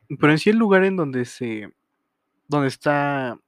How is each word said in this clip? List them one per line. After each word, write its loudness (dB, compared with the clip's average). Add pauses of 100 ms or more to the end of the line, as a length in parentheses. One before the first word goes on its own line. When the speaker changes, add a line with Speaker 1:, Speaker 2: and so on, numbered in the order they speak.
Speaker 1:
Pero 0
Speaker 2:
¿no? 6
Speaker 1:
en 2
sí 0
el 4
lugar 4
en 0
donde -4
se, -10 (760)
donde 0
está, -2